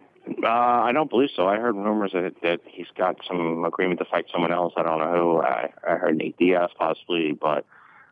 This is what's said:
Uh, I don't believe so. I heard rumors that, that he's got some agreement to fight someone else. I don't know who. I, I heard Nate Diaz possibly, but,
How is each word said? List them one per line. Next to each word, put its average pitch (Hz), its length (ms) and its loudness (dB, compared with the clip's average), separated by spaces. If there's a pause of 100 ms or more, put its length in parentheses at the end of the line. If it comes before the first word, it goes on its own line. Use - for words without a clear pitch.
(420)
Uh, - 40 0
I 120 460 2
don't 151 180 0
believe 135 240 2
so. 92 140 2
I 101 80 2
heard 113 200 -2
rumors 101 360 -2
that, 90 300 -2
that 85 220 0
he's - 220 -16 (100)
got 92 200 0 (100)
some 85 380 -2
agreement 87 340 0
to - 60 -4
fight 87 280 -2
someone 87 200 0
else. 87 240 0
I 85 60 0
don't 82 160 0
know 80 140 0
who. 85 300 2
I, 62 300 -2 (140)
I 82 100 0
heard 85 200 0
Nate - 220 -6
Diaz 87 400 4
possibly, 82 540 -2
but, 76 340 -2 (460)